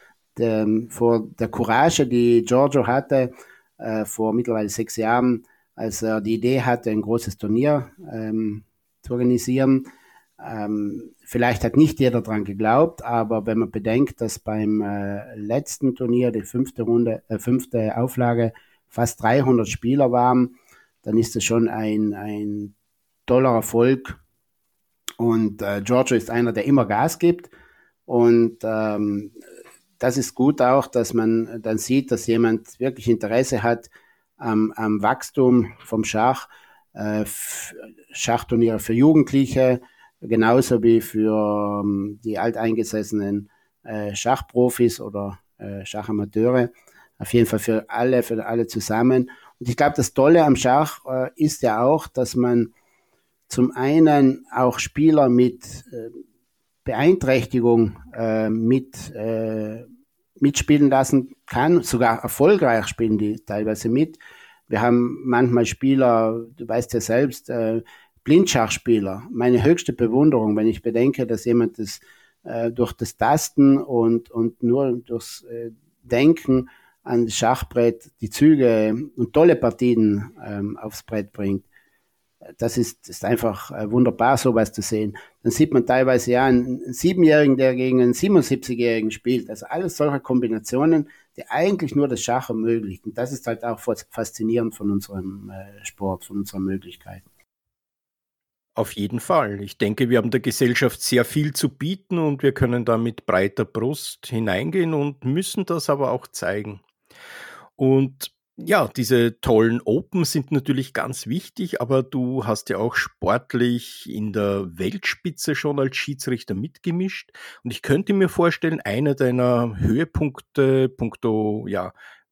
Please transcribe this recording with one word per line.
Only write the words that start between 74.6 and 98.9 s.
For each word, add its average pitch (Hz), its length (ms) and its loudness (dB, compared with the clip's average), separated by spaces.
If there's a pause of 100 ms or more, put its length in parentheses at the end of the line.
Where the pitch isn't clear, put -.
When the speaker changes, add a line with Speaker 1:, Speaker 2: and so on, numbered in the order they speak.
Speaker 1:
nur 127 300 2
durchs, 120 500 -10
äh, 117 260 -12 (320)
Denken 131 680 2 (340)
an 120 220 0
das 110 100 -6
Schachbrett 117 760 0 (100)
die 110 100 -8
Züge 117 640 4 (200)
und 120 180 -4
tolle 160 220 6
Partien, 113 760 2 (120)
ähm, 104 340 -8
aufs - 260 -14
Brett 104 280 -8
bringt. 98 340 -6 (920)
Das 113 180 -4
ist, 117 320 -4
ist - 160 -12
einfach, 113 460 -2
äh, 107 220 -8
wunderbar, 127 440 2
sowas 113 380 0
zu - 80 -8
sehen. 107 340 -4 (280)
Dann 117 80 0
sieht 151 220 2
man 123 120 4
teilweise 127 460 2
ja 127 140 4
einen, 127 380 0
einen 127 100 -12
Siebenjährigen, 156 640 4
der 131 200 2
gegen 127 260 2
einen 123 120 4
siebenundsiebzigjährigen 120 960 0
spielt. 120 400 -2
Also 104 160 -14
alles 175 280 -6
solche 139 240 -2
Kombinationen, 127 920 0 (280)
die - 120 -18
eigentlich 165 460 -2
nur 143 120 2
das 123 140 -6
Schach 123 280 -4
ermöglicht. 110 560 -4
Und 110 140 -10
das 127 120 -6
ist 131 140 -12
halt 113 180 -6
auch 117 160 -6
fas-, - 300 -6
faszinierend 113 640 -4
von 101 160 -6
unserem, 98 640 -8
äh, 98 340 -20
Sport, 95 400 -8
von 101 120 -12
unserer 98 240 -8
Möglichkeit. 95 600 -8 (1500)
Speaker 2:
Auf - 200 -4